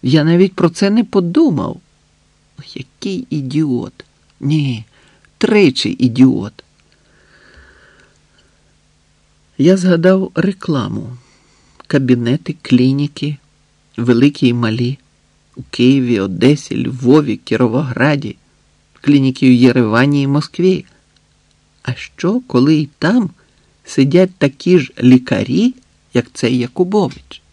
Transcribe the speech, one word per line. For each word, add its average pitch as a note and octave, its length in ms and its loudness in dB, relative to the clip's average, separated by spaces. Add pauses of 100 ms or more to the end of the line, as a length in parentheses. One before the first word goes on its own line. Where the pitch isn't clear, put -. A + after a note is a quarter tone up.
Я D3 220 2
навіть F3+ 300 2
про E3+ 140 0
це G3 220 -2
не A3 140 2
подумав. F#3 760 -2 (920)
Який - 560 -10
ідіот! C3+ 720 -4 (360)
Ні, C#3 440 -2 (540)
тричі G3 600 2
ідіот! B2 680 0 (3000)
Я E3+ 180 4
згадав F#3 580 0
рекламу. B2 840 -4 (720)
Кабінети, B2+ 760 -2
клініки, C#3 760 -2 (600)
великі A#2 520 0
і A#2+ 40 0
малі. A#2+ 460 -4 (580)
У - 140 -18
Києві, B2 500 2
Одесі, A#2 680 -2
Львові, C3 500 2
Кіровограді, B2+ 1000 -2 (640)
клініки C3+ 480 2
у B2+ 40 6
Єревані B2 680 2
і C#3 40 -2
Москві. D#3 580 -2 (1000)
А B2 120 -6
що, - 520 -6
коли C3+ 280 2
й D3+ 140 -2 (100)
там G3 320 0 (540)
сидять E3 540 2
такі E3+ 400 0
ж C3 140 -2 (100)
лікарі, B2+ 720 2 (400)
як A#2+ 180 0
цей B2+ 260 -2
Якубович? F3+ 840 -4 (100)